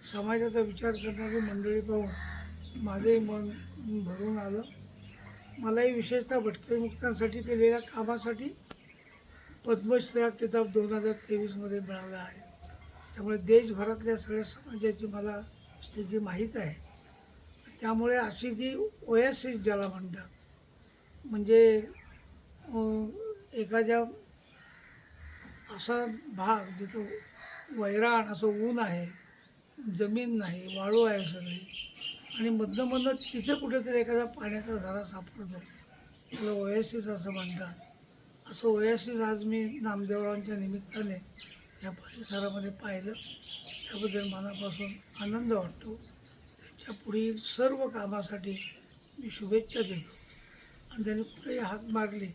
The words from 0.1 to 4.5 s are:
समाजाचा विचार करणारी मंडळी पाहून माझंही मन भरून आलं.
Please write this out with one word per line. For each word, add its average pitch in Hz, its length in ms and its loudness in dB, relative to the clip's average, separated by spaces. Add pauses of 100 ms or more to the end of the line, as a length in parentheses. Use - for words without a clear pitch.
समाजाचा 226 460 2
विचार 214 320 2
करणारी 214 480 -2
मंडळी 208 420 2
पाहून 208 280 0 (680)
माझंही 220 440 4
मन 208 300 -2 (540)
भरून 196 340 -2
आलं. 202 240 -2 (960)